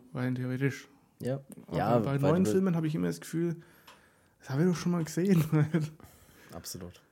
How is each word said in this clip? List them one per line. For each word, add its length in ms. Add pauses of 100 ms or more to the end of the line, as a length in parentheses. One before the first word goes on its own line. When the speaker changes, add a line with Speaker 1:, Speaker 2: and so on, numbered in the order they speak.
(140)
Speaker 1:
rein 220
theoretisch. 520 (340)
Speaker 2:
Ja. 200 (260)
Speaker 1:
Aber 100
Speaker 2:
Ja, 220
Speaker 1:
bei 220
Speaker 2:
weil 100
Speaker 1:
neuen 140
Speaker 2:
du 60
Speaker 1:
Filmen 240
hab 100
ich 100
immer 120
das 120
Gefühl, 380 (800)
das 100
hab 100
ich 60
doch 100
schon 180
mal 100
gesehen. 480
<laughs> 1000
Speaker 2:
Absolut. 480 (100)